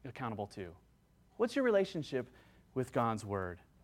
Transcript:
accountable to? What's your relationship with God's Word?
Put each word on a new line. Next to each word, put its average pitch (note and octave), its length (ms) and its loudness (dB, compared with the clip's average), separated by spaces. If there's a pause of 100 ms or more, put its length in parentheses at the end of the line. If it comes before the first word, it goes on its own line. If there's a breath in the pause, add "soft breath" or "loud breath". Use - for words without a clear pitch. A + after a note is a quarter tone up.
accountable A2+ 420 -4
to? F#2 200 -10 (680)
What's A#3+ 200 0
your C#4 80 2
relationship F#3 680 2 (440 soft breath)
with B2+ 180 -2
God's A2+ 320 2
Word? F#2+ 340 -4 (260)